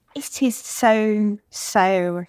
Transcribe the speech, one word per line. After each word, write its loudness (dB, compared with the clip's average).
It -12
is 2
so, 0
so 0